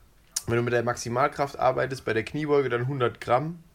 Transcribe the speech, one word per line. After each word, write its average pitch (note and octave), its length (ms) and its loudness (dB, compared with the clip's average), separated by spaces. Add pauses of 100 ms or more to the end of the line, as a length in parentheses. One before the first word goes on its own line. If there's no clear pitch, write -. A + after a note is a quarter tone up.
(460)
wenn A#2 100 0
du A#2+ 60 4
mit A#2+ 120 0
der A#2+ 100 4
Maximalkraft C3 720 -2
arbeitest, C3 460 0
bei A2+ 80 -2
der A2 120 0
Kniebeuge D3 440 0
dann A#2+ 180 0
hundert B2+ 340 -2
Gramm." D3+ 380 0 (160)